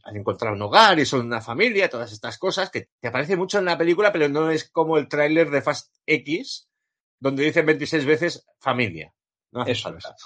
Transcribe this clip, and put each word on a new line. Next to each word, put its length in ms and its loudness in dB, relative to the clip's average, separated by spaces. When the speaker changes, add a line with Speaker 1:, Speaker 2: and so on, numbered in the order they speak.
Speaker 1:
han 120 -14
encontrado 380 -4
un 80 -6
hogar 360 6
y 60 2
son 220 0
una 140 -4
familia, 500 0
todas 220 -8
estas 260 -12
cosas, 320 -2
que 180 -8
te 80 -6
aparece 280 -2
mucho 220 -2
en 80 0
la 100 0
película, 360 4
pero 160 2
no 220 0
es 200 -2
como 260 0
el 120 0
tráiler 420 2
de 120 2
Fast 320 -6
X, 640 -4
donde 240 0
dicen 220 4
veintiséis 400 2
veces 400 0
familia. 520 -4
No 120 -6
hace 100 -2
Speaker 2:
Eso 180 -6
Speaker 1:
falta. 260 -16
Speaker 2:
es. 100 -20